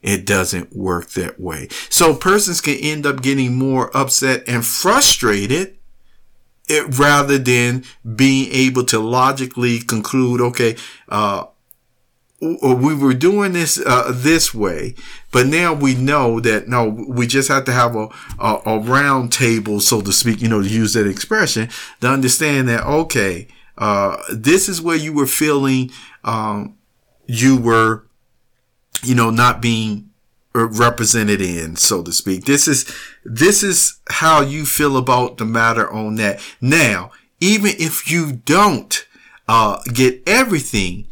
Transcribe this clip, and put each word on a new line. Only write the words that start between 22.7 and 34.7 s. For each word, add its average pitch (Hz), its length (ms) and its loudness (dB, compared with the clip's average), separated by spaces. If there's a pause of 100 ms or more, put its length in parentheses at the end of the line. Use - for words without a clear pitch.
okay, 123 640 -2 (320)
uh, 101 380 0 (140)
this 143 380 2
is 175 100 -6
where 165 180 0
you 151 160 -6
were 147 120 2
feeling, 135 640 0 (340)
um, 107 520 -6 (500)
you 127 320 2
were, 113 460 2 (1000)
you 123 100 0
know, 117 160 4
not 120 320 2
being, 110 480 -4 (460)
uh, 117 140 2
represented 110 720 0
in, 82 340 -6
so 90 260 0
to 85 120 -10
speak. 92 320 -4
This 139 220 2
is, 143 220 -2 (360)
this 147 360 2
is - 380 -2 (100)
how 160 320 4
you 143 240 -4
feel 143 320 0